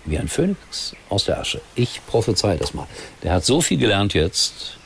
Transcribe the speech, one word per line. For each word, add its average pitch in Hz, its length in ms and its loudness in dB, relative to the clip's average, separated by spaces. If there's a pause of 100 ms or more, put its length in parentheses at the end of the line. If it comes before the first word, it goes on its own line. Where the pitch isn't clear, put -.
Wie 78 140 -2
ein - 100 -4
Phönix - 680 -4 (100)
aus 98 160 0
der - 160 0
Asche. - 220 -6 (140)
Ich - 320 0
prophezei 107 500 2
das - 160 -4
mal. - 140 -8 (360)
Der 82 80 0
hat 90 140 2
so 147 160 4
viel 170 160 2
gelernt 101 360 2
jetzt - 640 0 (100)